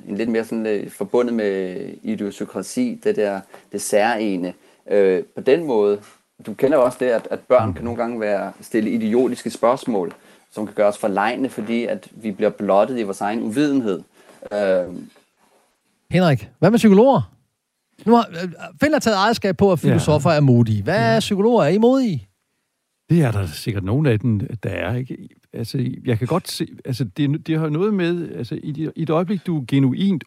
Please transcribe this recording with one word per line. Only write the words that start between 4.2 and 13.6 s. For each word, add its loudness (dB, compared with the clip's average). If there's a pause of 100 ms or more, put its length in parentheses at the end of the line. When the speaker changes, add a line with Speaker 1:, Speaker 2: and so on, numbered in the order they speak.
Speaker 1:
Øh, 4 (120)
på -10
den 2
måde, 2 (460)
du -8
kender 2
jo 6
også 0
det, 0
at, 0
at -6
børn 2
kan -12
nogle -4
gange -6
være, -2 (100)
stille -2
idiotiske 0
spørgsmål, -2 (380)
som -8
kan -12
gøre 4
os 0
forlegne, -2
fordi -4
at -6
vi -8
bliver 0
blottet 2
i -2
vores -6
egen -4
uvidenhed. 0 (520)